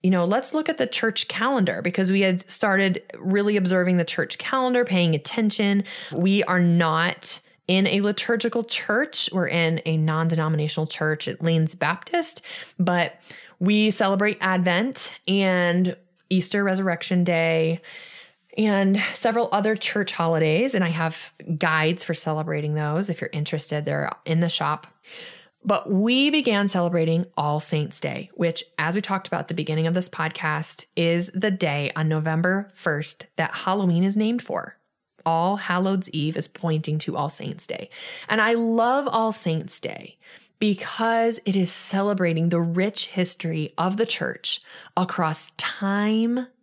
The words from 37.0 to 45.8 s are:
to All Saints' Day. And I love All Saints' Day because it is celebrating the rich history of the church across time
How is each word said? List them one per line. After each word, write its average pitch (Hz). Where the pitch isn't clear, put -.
to -
All 147
Saints' -
Day. -
And 220
I 226
love 233
All 226
Saints' -
Day -
because 226
it 196
is 180
celebrating 185
the 170
rich 175
history 160
of 190
the 226
church -
across 170
time 220